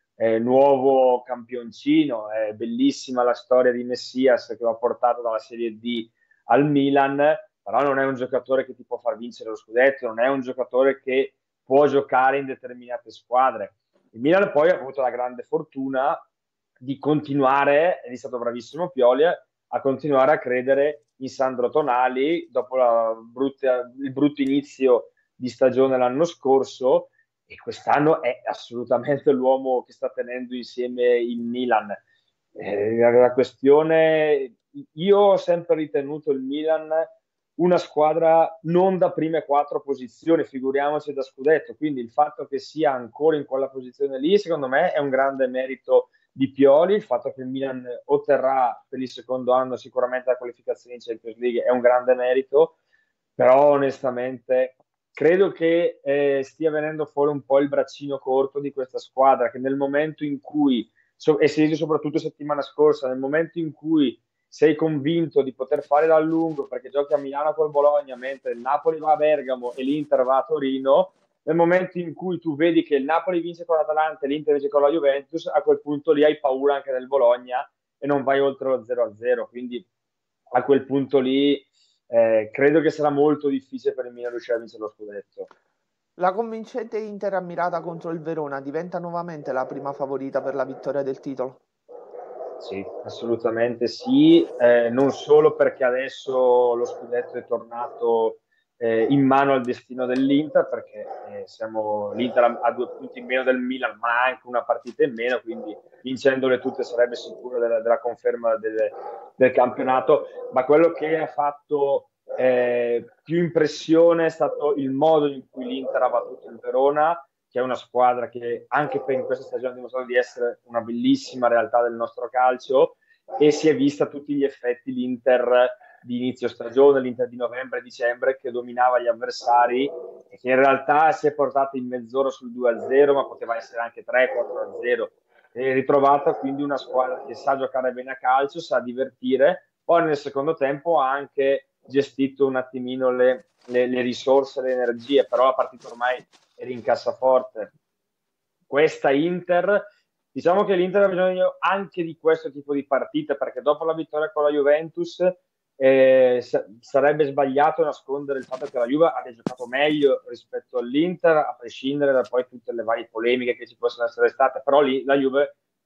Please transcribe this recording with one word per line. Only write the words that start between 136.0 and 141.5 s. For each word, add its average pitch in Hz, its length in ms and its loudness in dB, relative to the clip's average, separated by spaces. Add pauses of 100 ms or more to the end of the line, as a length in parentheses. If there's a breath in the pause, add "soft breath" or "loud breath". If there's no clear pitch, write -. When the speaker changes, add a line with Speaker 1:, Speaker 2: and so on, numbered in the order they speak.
Speaker 1:
quindi 139 300 -6
una 143 140 -4
squadra 127 460 -4
che 117 120 -16
sa 139 200 -2
giocare 127 360 -4
bene 127 220 -10
a - 40 -12
calcio, 139 420 0
sa 127 200 -4
divertire, 127 920 -2 (100)
poi 165 220 2
nel 151 120 0
secondo 143 380 -4
tempo 143 440 0
ha 131 120 0
anche 139 560 -2 (180)